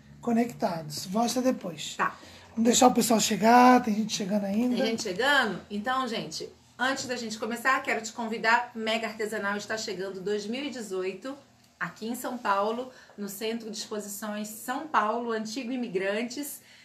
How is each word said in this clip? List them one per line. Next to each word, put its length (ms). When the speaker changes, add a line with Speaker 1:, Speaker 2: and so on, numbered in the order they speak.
Speaker 1:
conectados. 880
Mostra 340
depois. 560
Speaker 2:
Tá. 200
Speaker 1:
Vamos 200
deixar 180
o 60
pessoal 260
chegar, 640
tem 100
gente 220
chegando 300
ainda. 320
Speaker 2:
Tem 80
gente 180
chegando? 560
Então, 380
gente, 420
antes 260
da 120
gente 200
começar, 460
quero 180
te 120
convidar, 600
Mega 340
Artesanal 500
está 200
chegando 440
dois 260
mil 160
e 60
dezoito, 680
aqui 300
em 80
São 220
Paulo, 560
no 100
Centro 420
de 80
Exposições 680
São 400
Paulo, 460
Antigo 360
Imigrantes. 920